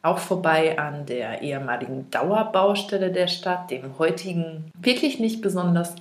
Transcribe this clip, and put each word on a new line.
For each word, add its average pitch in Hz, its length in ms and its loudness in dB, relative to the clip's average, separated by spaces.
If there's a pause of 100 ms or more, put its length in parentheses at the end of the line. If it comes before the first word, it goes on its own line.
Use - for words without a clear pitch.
auch 175 140 4
vorbei 160 640 2
an 147 260 -6
der 120 360 -6
ehemaligen 135 680 -6
Dauerbaustelle 196 1000 2
der 180 160 2
Stadt, 180 420 -4
dem 135 300 -8
heutigen, 170 760 -2
wirklich 247 440 0
nicht 220 220 0
besonders 175 580 2